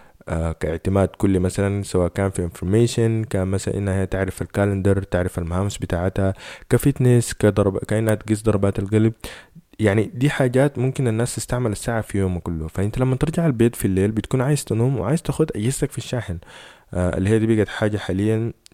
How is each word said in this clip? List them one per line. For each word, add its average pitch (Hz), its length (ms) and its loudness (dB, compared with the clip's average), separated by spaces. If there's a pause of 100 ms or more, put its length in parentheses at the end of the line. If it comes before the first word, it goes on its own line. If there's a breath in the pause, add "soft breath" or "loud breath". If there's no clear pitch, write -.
(300 loud breath)
آه، 82 220 -2
كاعتماد 90 560 0
كلي 98 320 2
مثلًا، 98 440 0
سواء 90 240 0
كان 98 220 -2
في 92 140 -4
انفورميشن، 110 800 0
كان 95 240 -2
مثلًا 95 300 -4
إنها 98 240 -2
هي 95 40 0
تعرف 92 360 -4
الكالندر، 98 640 0
تعرف 90 360 -2
المهامش 90 380 -4
بتاعتها، 95 560 -2 (360 loud breath)
كفتنس، 123 640 2
كضرب-، 101 440 2
كأنها 110 380 0
تقيس 107 280 -2
ضربات 101 360 2
القلب. 107 340 2 (680 loud breath)
يعني 104 340 2
دي 135 160 0
حاجات 131 480 2
ممكن 131 300 0
الناس 113 280 -2
تستعمل 123 360 -2
الساعة 113 300 -2
في - 160 -6
يومه 92 220 0
كله. 80 280 -6
فأنت 101 320 -2
لما 127 160 2
ترجع 160 300 0
البيت 117 300 4
في - 100 -6
الليل 98 260 2
بتكون 113 300 -2
عايز 143 240 0
تنوم 117 340 0
وعايز 120 220 0
تاخد - 340 -2
أجهزتك 127 360 -2
في - 60 -10
الشاحن، 113 400 -6 (560 loud breath)
آه، 90 240 0
اللي 95 120 2
هي 110 100 4
دي 110 160 2
بقت 104 140 2
حاجة 107 280 -2
حاليًا 107 560 0 (200)